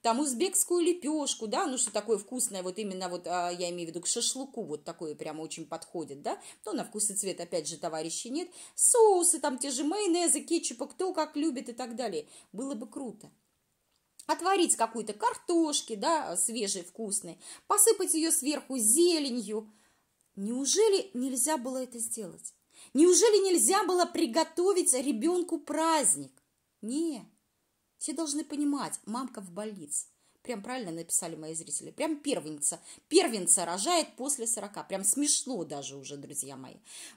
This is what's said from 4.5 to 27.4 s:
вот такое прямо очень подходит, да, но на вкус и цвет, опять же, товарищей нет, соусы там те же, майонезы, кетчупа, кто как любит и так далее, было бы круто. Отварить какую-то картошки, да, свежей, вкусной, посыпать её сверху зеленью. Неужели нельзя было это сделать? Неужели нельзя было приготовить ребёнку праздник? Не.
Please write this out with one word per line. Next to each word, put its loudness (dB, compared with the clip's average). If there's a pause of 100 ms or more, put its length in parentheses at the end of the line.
вот -8
такое -10
прямо -10
очень -10
подходит, -10
да, -6 (240)
но -6
на -4
вкус -2
и -10
цвет, -4
опять -6
же, -8
товарищей -6
нет, -6 (240)
соусы 6
там 0
те -4
же, -2
майонезы, 2
кетчупа, -4
кто -4
как -2
любит -2
и -10
так -10
далее, -6 (260)
было -6
бы -10
круто. -12 (960)
Отварить 4
какую-то -2
картошки, 0
да, 0
свежей, -2
вкусной, -6 (280)
посыпать 6
её 2
сверху -2
зеленью. 2 (600)
Неужели 2
нельзя 0
было -4
это -8
сделать? -8 (400)
Неужели 8
нельзя 4
было 4
приготовить 2
ребёнку 0
праздник? 0 (380)
Не. -4 (720)